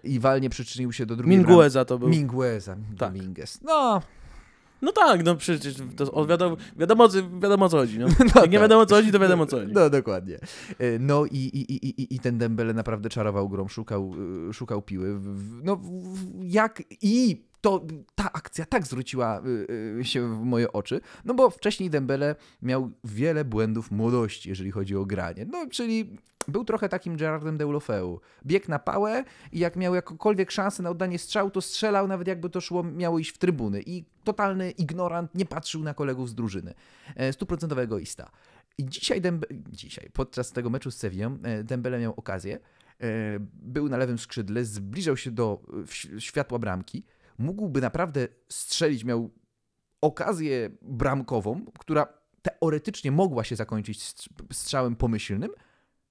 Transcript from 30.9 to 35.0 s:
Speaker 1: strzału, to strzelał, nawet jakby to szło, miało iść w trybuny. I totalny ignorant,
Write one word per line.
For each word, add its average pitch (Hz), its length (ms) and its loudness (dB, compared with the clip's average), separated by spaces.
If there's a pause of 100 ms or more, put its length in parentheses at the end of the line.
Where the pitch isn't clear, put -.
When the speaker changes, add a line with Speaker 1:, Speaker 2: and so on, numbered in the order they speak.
Speaker 1:
strzału, 202 300 -2
to 190 120 -4
strzelał, 202 460 0
nawet 180 200 -4
jakby 175 220 -4
to 175 120 -6
szło, 175 220 -4
miało 165 360 -2
iść 156 120 -6
w - 60 -20
trybuny. 117 480 0
I 170 180 -10 (200)
totalny 196 480 -2
ignorant, 170 640 -4